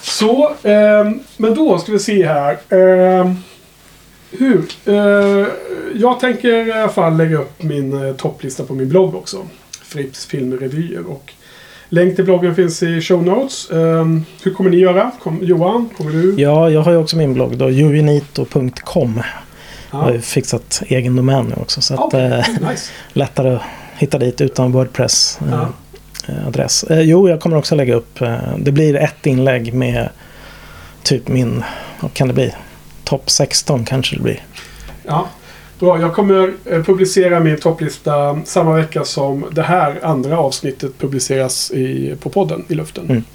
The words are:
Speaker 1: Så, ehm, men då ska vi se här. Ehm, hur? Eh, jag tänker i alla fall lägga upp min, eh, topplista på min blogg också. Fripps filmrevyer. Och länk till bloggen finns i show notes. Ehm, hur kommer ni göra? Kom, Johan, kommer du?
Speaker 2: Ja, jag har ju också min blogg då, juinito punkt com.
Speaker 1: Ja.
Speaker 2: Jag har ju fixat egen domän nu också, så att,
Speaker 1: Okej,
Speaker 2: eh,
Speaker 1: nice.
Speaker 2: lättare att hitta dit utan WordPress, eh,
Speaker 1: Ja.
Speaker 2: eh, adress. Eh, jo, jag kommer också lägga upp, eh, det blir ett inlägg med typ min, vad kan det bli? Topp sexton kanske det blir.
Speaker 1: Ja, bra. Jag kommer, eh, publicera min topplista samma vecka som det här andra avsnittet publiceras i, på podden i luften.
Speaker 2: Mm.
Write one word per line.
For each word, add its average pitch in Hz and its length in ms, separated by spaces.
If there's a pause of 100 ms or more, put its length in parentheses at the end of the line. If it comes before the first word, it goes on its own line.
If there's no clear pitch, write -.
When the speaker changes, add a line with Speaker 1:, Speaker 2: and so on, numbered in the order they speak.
Speaker 1:
Så, 262 500 (120)
ehm, 214 560 (180)
men 220 180
då 294 240
ska 214 120
vi 208 80
se 202 280
här. 143 300 (120)
Ehm, 185 680 (960)
hur? 208 320 (220)
Eh, 202 600 (480)
jag 247 240
tänker 233 480
i 226 40
alla 220 180
fall 165 280
lägga 160 200
upp - 260
min, 139 440
eh, 135 80
topplista 135 480
på 131 100
min 131 160
blogg 185 260
också. - 220 (460)
Fripps 139 420
filmrevyer. 139 800
Och - 260 (560)
länk 180 260
till 185 100
bloggen 175 300
finns 175 280
i 165 180
show 175 220
notes. 240 480
Ehm, 165 540 (180)
hur 185 100
kommer 190 160
ni 170 80
göra? 185 340 (120)
Kom, 165 200
Johan, 185 540
kommer 151 140
du? 180 300
Speaker 2:
Ja, 156 280
jag 156 120
har 170 100
ju 170 60
också 165 200
min 143 160
blogg 123 240
då, 131 120
juinito 147 760
punkt 127 380
com. 127 340
Speaker 1:
Ja. 123 60 (680)
Speaker 2:
Jag 139 80
har 143 120
ju 120 100
fixat - 680
egen 127 280
domän 131 300
nu - 160
också, - 200
så 139 120
att, 131 60
Speaker 1:
Okej, 131 260
Speaker 2:
eh, 127 440
Speaker 1:
nice. - 220 (220)
Speaker 2:
lättare 131 420
att 117 60 (360)
hitta 143 200
dit 123 240
utan 131 300
WordPress, 127 680
eh, 147 100
Speaker 1:
Ja. - 160 (680)
Speaker 2:
eh, 117 140
adress. 131 360
Eh, 160 180
jo, 170 280
jag 160 120
kommer 160 160
också 151 180
lägga 127 200
upp, - 260
eh, 117 160 (200)
det 143 140
blir 147 240
ett - 300
inlägg 127 480
med 120 360 (960)
typ 127 240
min, 120 360 (360)
vad 147 140
kan 135 140
det 123 60
bli? 127 200 (500)
Topp - 260
sexton 135 560
kanske 135 300
det 139 60
blir. - 220 (600)
Speaker 1:
Ja, 175 220 (520)
bra. 175 220
Jag 165 120
kommer, 196 400 (120)
eh, 170 180
publicera 185 560
min 156 200
topplista 147 840
samma 165 280
vecka 156 320
som 139 460
det 156 100
här 156 420
andra 151 360
avsnittet 139 600
publiceras 135 720
i, 131 480
på 156 100
podden 175 380
i 170 80
luften. 156 340
Speaker 2:
Mm. 113 140 (120)